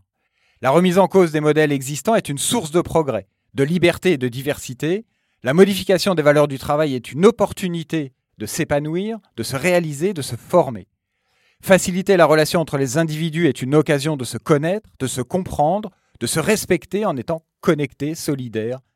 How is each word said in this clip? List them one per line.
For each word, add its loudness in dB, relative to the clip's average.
La 0
remise 4
en 6
cause 4
des 0
modèles 2
existants -2
est 0
une -6
source -4
de 2
progrès, -2
de 0
liberté 2
et 0
de -2
diversité. -6
La -2
modification 2
des 0
valeurs 6
du -6
travail -2
est -8
une 2
opportunité -2
de -8
s'épanouir, -4
de -6
se -6
réaliser, 0
de -6
se -8
former. -2
Faciliter 2
la 8
relation 4
entre -4
les -2
individus 0
est -2
une -2
occasion 2
de -8
se -8
connaître, -2
de -4
se -6
comprendre, -4
de -4
se -4
respecter -2
en -2
étant -6
connecté, -2
solidaire, -6